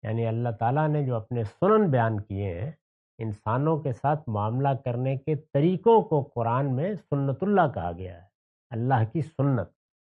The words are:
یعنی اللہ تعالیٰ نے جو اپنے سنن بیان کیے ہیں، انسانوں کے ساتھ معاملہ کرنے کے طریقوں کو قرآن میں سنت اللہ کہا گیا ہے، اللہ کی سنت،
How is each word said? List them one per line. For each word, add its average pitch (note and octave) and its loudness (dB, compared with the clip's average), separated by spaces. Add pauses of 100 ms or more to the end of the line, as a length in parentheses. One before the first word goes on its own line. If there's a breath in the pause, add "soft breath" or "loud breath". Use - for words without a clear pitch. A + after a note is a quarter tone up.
یعنی A2+ -2
اللہ A#2 -2
تعالیٰ C3 0
نے D3+ 0
جو B2 -2
اپنے A2+ -4
سنن G3+ 2
بیان A2+ 2
کیے G2 -6
ہیں، D3 -6 (460)
انسانوں B2 -2
کے D3 -4
ساتھ - -2
معاملہ A2+ -2 (160)
کرنے B2+ -2
کے D#3 -4
طریقوں F#3 4
کو D3 0
قرآن B2 -2
میں F#3 -2
سنت C#3 -2
اللہ G3 4 (140)
کہا E2+ -4
گیا F2+ -10
ہے، F2 -20 (440)
اللہ A#2+ 2
کی D#3+ -2
سنت، C3+ -2 (340)